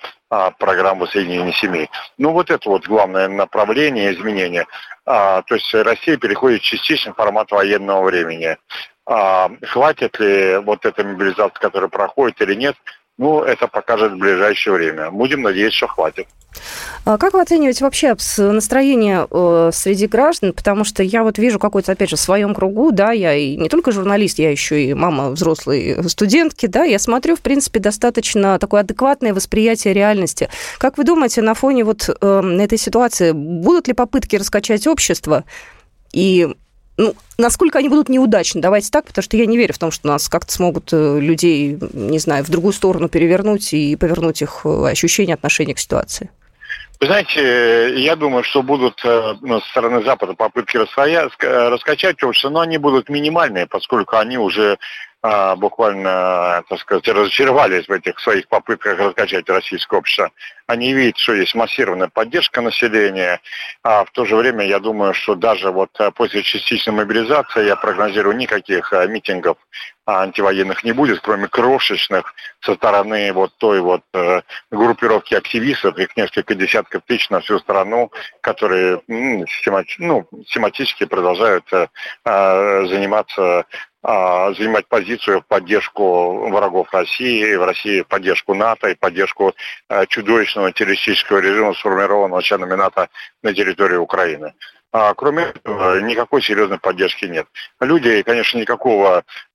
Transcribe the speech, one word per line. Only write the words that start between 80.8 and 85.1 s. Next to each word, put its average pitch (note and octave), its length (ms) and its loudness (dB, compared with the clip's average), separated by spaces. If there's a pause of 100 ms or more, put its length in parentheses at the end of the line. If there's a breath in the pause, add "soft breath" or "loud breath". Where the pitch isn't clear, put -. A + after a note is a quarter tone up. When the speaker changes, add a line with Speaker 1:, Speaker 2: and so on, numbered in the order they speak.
Speaker 1:
продолжают, F#2 680 0
э, F2+ 140 2 (380 loud breath)
э, G2 640 2
заниматься, G2 800 0 (380 loud breath)
а, F#2 520 0
занимать G#2+ 340 -2
позицию G2+ 540 0